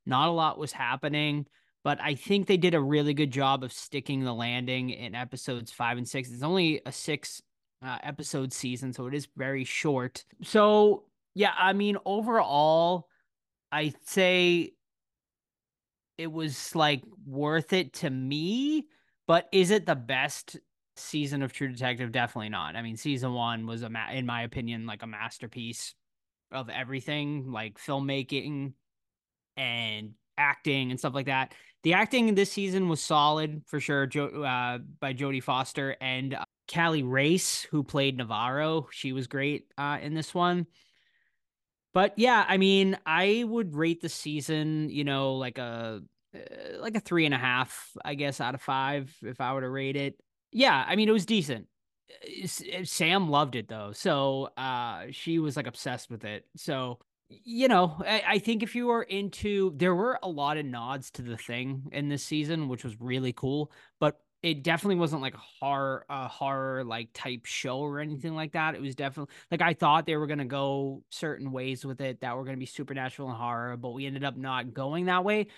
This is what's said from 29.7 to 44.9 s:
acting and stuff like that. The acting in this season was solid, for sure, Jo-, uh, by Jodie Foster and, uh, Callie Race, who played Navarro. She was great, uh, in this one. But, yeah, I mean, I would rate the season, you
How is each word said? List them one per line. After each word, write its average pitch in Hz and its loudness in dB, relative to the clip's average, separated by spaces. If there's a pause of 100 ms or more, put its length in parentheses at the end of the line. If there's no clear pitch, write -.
acting 143 0
and 127 -4
stuff 135 -2
like 135 -4
that. 131 -2 (280)
The 160 4
acting 226 4
in 214 4
this 196 4
season 190 0
was 156 2
solid, 151 2
for 147 -4
sure, 139 0
Jo-, 143 -4
uh, 123 -2 (220)
by 135 -4
Jodie 135 -2
Foster 135 -2
and, 131 -4
uh, - -6 (280)
Callie 165 2
Race, 139 2
who 151 0
played 139 0
Navarro. 131 -2
She 131 -6
was 131 -4
great, 139 -2
uh, 143 -2
in 147 -4
this 156 -4
one. 175 2 (1300)
But, 202 4
yeah, 226 6
I 190 4
mean, 190 6
I 196 2
would 214 -2
rate 165 0
the 165 -4
season, 151 -2
you 143 -4